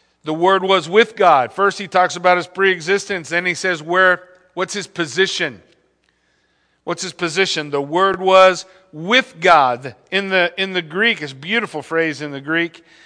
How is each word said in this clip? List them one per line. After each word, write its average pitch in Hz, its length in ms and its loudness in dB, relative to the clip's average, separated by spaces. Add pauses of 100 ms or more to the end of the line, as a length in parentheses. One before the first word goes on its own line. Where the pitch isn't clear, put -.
(240)
the 156 100 -4
Word 185 280 2
was 190 260 0
with 214 260 2
God." 143 380 4
First 196 260 0
he 196 80 -10
talks 180 300 0
about 180 220 2
his 170 80 -6
preexistence, 185 840 -2
then 175 160 -2
he 180 100 -2
says, 170 280 -4
"Where, 180 440 2 (280)
what's 180 180 -6
his 202 140 -8
position?" 160 760 -4 (1200)
What's - 180 -8
his 185 100 -10
position? 165 580 -4
The 143 120 -2
Word 185 380 0
was 185 440 6 (280)
with 185 480 -2
God. 135 560 2 (140)
In 196 180 -4
the, 175 280 0
in 190 160 -6
the 180 100 -4
Greek, 180 380 -4
it's 143 120 -12
a - 20 -18
beautiful 165 480 -6
phrase 160 400 -4
in 147 80 -10
the 139 100 -12
Greek, 165 440 -6 (220)